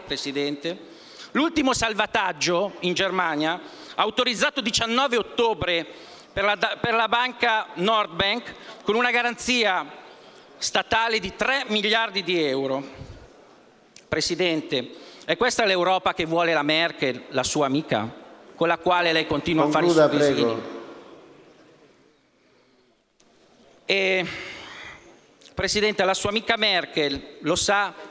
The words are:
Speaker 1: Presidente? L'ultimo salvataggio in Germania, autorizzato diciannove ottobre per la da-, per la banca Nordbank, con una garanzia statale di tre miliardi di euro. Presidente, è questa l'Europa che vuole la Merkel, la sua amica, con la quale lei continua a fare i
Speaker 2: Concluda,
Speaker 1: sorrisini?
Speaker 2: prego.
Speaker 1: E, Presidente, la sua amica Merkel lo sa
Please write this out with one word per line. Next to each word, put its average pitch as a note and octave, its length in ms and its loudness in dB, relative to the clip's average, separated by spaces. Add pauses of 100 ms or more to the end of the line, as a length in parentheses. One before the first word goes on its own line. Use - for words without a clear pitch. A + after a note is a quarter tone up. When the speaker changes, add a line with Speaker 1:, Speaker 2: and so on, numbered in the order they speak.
Speaker 1:
Presidente? C#3+ 800 -4 (460)
L'ultimo C4+ 420 2
salvataggio G3 1040 0
in F3+ 140 0
Germania, F3 680 0 (360)
autorizzato A#3+ 680 0
diciannove A#3+ 540 2
ottobre F#3 680 0 (460)
per G3 120 -2
la G#3 100 4
da-, G3+ 260 0
per A#3+ 140 0
la A3+ 140 2
banca A#3 680 0
Nordbank, G#3 800 0 (280)
con G#3 120 0
una B3 160 2
garanzia A#3 720 0 (720)
statale A3 640 0
di F3+ 160 -8
tre C4 300 0
miliardi G#3+ 560 0
di F3 200 0
euro. C3+ 400 0 (1300)
Presidente, D#3 840 -2 (360)
è E3 100 0
questa A#3 300 2
l'Europa F#3 480 2
che F3+ 100 -2
vuole E3 300 2
la D3 80 2
Merkel, D3 640 0
la C3 160 0
sua D3 220 0
amica, C3 440 0 (440)
con E3 140 2
la E3+ 100 2
quale F3 340 2
lei D#3+ 140 2
continua D#3 400 2
a - 40 2
fare D#3 140 4
i F3 40 4
Speaker 2:
Concluda, D#3 220 6
Speaker 1:
sorrisini? C#3+ 320 4
Speaker 2:
prego. A2+ 340 -2 (3250)
Speaker 1:
E, F#3+ 360 0 (1300)
Presidente, G3+ 500 0
la F#3 80 2
sua G3 160 0
amica A3 280 0
Merkel D#3+ 840 0
lo D#3 160 0
sa G3+ 380 0 (160)